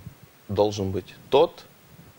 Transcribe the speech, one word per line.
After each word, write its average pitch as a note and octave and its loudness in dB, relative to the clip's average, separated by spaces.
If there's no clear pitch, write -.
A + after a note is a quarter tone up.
должен G2+ -2
быть F#2 -8
тот, D#3 2